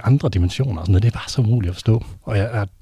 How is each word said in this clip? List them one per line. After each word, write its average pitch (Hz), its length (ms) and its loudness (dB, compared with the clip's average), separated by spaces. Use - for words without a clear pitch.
andre 139 260 2
dimensioner, 95 500 -2
og - 60 -8
sådan 92 60 2
noget, 95 120 4
det 120 60 2
er - 80 -2
bare - 120 -10
så - 120 0
umuligt 110 280 0
at 87 60 -6
forstå. 110 280 0
Og 107 140 -4
jeg, 98 120 0
og 104 180 -2